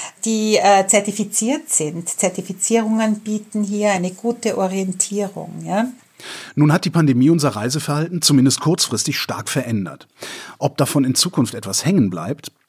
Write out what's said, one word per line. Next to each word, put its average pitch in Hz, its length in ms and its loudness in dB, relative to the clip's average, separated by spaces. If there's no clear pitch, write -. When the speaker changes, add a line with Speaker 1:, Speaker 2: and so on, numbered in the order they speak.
Speaker 1:
die, 214 300 2
äh, 196 300 6
zertifiziert 214 840 -2
sind. 165 380 -4
Zertifizierungen 214 1120 0
bieten 214 440 -4
hier 208 280 0
eine 180 180 0
gute 233 480 -4
Orientierung, 190 1080 -4
ja? 190 220 -2
Speaker 2:
Nun 147 180 6
hat 175 120 2
die 165 60 0
Pandemie 143 400 4
unser 156 200 4
Reiseverhalten 151 720 -4
zumindest 135 380 6
kurzfristig 151 580 -2
stark 107 300 -6
verändert. 110 580 -4
Ob - 180 -2
davon 139 280 2
in 127 120 2
Zukunft - 380 0
etwas 95 300 -4
hängen 151 260 4
bleibt, 87 420 -8